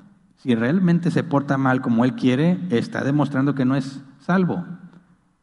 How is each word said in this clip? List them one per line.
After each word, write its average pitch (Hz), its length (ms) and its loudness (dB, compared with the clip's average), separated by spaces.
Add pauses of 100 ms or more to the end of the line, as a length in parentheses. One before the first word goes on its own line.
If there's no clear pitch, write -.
(360)
si 123 200 0
realmente 170 560 2
se 143 120 0
porta 139 340 0
mal 131 240 2
como 117 240 2
él 120 100 0
quiere, 147 440 2 (100)
está 117 340 -2
demostrando 139 520 0
que 135 100 0
no 131 100 0
es - 280 -6 (160)
salvo, 180 460 0 (760)